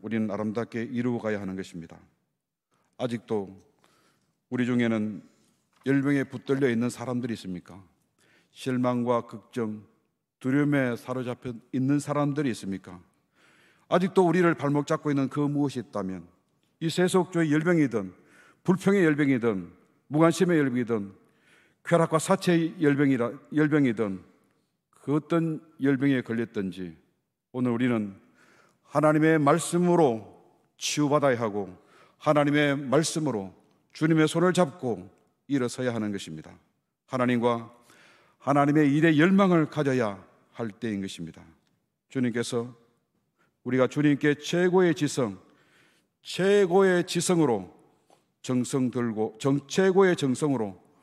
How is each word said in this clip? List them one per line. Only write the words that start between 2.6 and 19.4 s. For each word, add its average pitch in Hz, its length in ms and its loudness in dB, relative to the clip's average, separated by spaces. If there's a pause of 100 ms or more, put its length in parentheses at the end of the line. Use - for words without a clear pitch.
아직도 104 640 -6 (880)
우리 123 160 -2
중에는 113 580 -2 (640)
열병에 139 400 0
붙들려 135 440 -2
있는 117 200 -2
사람들이 120 440 -8
있습니까? 92 480 -12 (680)
실망과 123 760 -2
걱정, 107 560 -8 (560)
두려움에 135 560 0
사로잡혀 123 580 -10 (180)
있는 135 280 0
사람들이 143 520 -2
있습니까? 95 500 -10 (880)
아직도 185 380 2
우리를 170 280 4
발목 143 320 -2
잡고 151 220 -4
있는 139 200 -2
그 147 100 -6
무엇이 143 400 -2
있다면, 95 480 -8 (520)
이 160 100 -4
세속주의 170 600 0
열병이든 147 640 0 (500)
불평의 190 420 2
열병이든 120 680 0 (360)